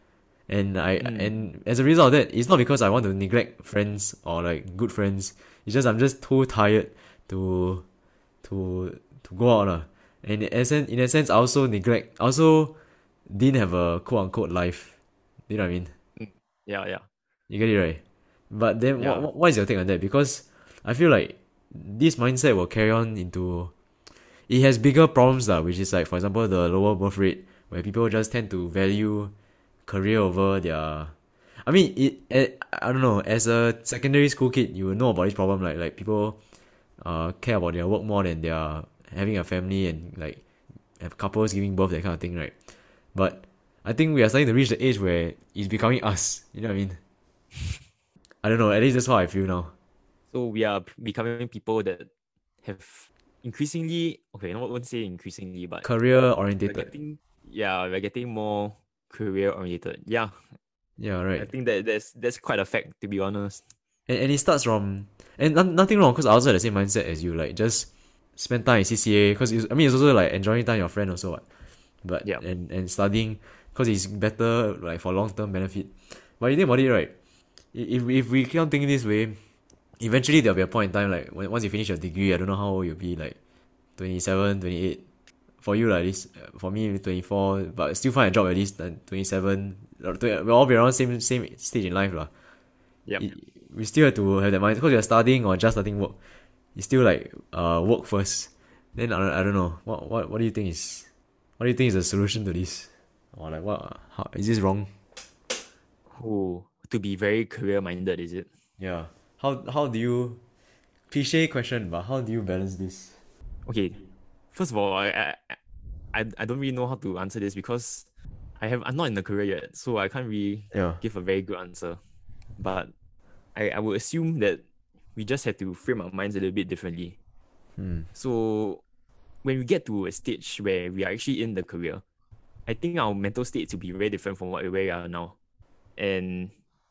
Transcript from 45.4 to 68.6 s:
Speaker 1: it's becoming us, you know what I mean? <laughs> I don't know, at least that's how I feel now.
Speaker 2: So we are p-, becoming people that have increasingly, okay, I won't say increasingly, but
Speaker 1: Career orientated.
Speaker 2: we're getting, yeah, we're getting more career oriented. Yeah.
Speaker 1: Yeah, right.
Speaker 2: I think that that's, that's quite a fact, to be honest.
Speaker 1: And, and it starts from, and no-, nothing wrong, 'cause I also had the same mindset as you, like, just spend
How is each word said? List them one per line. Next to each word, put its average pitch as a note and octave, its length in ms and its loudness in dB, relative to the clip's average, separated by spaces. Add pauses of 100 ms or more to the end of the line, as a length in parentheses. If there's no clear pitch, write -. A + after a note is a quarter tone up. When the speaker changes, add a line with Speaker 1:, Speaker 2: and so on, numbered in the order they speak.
Speaker 1:
it's G2+ 140 -6
becoming A2+ 360 0
us, - 400 -2 (100)
you G2+ 80 -12
know A2+ 60 -4
what G#2 60 -2
I F#2+ 40 -2
mean? F#2 200 -4 (520)
<laughs> - 920 -12
I G#2+ 40 0
don't A2+ 100 2
know, A2 140 4
at G#2 100 4
least C3 120 4
that's B2 120 0
how B2 100 4
I F#2 100 4
feel F#2+ 200 -2
now. F2+ 260 -4 (600)
Speaker 2:
So B2+ 140 -4
we A2 180 -2
are G2+ 160 0
p-, F2+ 120 -20 (100)
becoming A#2 460 -6
people A2 340 -4
that F2+ 240 -6 (560)
have F#2+ 240 -12 (560)
increasingly, D#3+ 800 -4 (160)
okay, F#2+ 180 -8
I - 20 -8
won't A#2+ 300 -8
say A#2 180 -8
increasingly, F#2 640 -12
but F2 160 -12
Speaker 1:
Career B2+ 500 4
orientated. G2+ 440 0
Speaker 2:
we're - 80 -6
getting, D3+ 340 -14 (320)
yeah, F#2+ 380 -4
we're F#2+ 120 -4
getting B2 320 -6
more G#2 400 -4 (380)
career G2 400 -2
oriented. F2 560 -8
Yeah. A2 220 -2 (680)
Speaker 1:
Yeah, G2+ 260 -6
right. F#2 200 -2
Speaker 2:
I - 40 -10
think B2+ 200 -8
that G#2 180 0
that's, G#2+ 280 -4
that's A#2+ 260 -4
quite A2 220 0
a F#2+ 40 2
fact, - 360 -6
to G2+ 80 -8
be G2+ 120 -2
honest. G2+ 440 -4 (440)
Speaker 1:
And, B2+ 100 0
and C3+ 140 2
it C#3+ 60 2
starts C#3 260 2
from, G2+ 440 -2 (300)
and D#3 160 4
no-, E3 80 8
nothing F#3 360 4
wrong, C#3 160 8
'cause C#3+ 120 0
I G#2+ 60 8
also B2 180 8
had G#2+ 60 8
the F2+ 40 4
same A2+ 140 0
mindset G2 300 2
as D#2+ 200 -6
you, E2+ 100 -2
like, E2 220 -4
just A2 360 0 (440)
spend A#2+ 280 -4